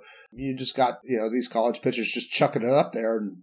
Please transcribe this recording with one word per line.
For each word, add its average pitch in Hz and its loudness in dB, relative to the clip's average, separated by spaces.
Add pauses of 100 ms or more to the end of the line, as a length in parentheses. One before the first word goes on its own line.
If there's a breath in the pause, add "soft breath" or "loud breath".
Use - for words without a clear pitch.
(320 loud breath)
You 131 -6
just 131 -8
got, 123 2
you 131 0
know, 110 0
these 117 0
college 113 0
pitchers 120 0
just - -6
chucking - 2
it 117 0
up 147 4
there, 113 0
and, 98 -6